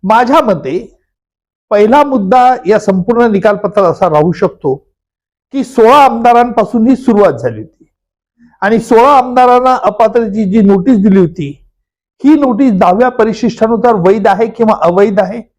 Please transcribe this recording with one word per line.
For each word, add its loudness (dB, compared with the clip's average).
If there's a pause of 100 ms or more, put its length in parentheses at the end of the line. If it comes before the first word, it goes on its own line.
माझ्या 0
मते -6 (720)
पहिला 2
मुद्दा 0 (120)
या 2
संपूर्ण -2
निकालपत्रात -2
असा 0
राहू 0
शकतो -4 (760)
की -6
सोळा 2
आमदारांपासून 0
ही 2
सुरुवात 0
झाली -8
होती -20 (760)
आणि 0
सोळा 2
आमदारांना 2
अपात्रतेची -2
जी 0
नोटीस 2
दिली 2
होती -4 (680)
ही 6
नोटीस 0
दहाव्या 0
परिशिष्टानुसार -2
वैध 0
आहे -2
किंवा -2
अवैध 0
आहे -6 (180)